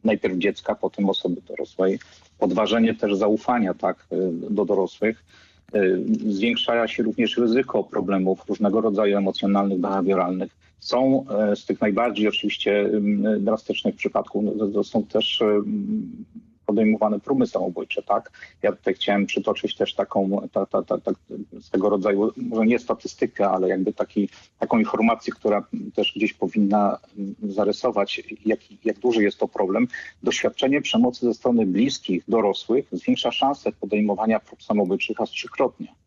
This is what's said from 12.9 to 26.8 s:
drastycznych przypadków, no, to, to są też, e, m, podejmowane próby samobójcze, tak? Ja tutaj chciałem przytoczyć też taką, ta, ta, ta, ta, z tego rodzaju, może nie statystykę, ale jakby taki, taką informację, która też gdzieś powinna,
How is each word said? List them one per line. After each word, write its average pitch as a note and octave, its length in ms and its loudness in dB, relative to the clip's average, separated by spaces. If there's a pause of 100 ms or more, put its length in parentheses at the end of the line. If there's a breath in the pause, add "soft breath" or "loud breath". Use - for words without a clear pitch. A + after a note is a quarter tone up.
drastycznych G#2+ 520 -2
przypadków, - 480 -2
no, G2+ 80 0
to, G#2 160 -2
to G2+ 160 0
są A2 180 -2
też, - 400 -2
e, - 20 4
m, G#2 800 -2 (420)
podejmowane G#2+ 540 2
próby C3+ 260 0
samobójcze, F#2 560 -4
tak? - 300 -2 (300 loud breath)
Ja G#2 100 2
tutaj - 220 -4
chciałem G2+ 320 0
przytoczyć - 500 -4
też - 180 -2
taką, G2 580 -2
ta, G2 140 -2
ta, - 160 -2
ta, - 160 -4
ta, - 140 -4 (480)
z - 100 -18
tego G#2 180 0
rodzaju, G2+ 480 0
może A2+ 300 -2
nie A#2+ 120 4
statystykę, - 720 -2
ale F#2 200 2
jakby F#2+ 240 0
taki, G#2 360 -2 (300 loud breath)
taką A2+ 200 2
informację, A2+ 540 0
która G#2 340 0 (280)
też - 220 0
gdzieś G#2+ 180 0
powinna, G2+ 640 2 (200)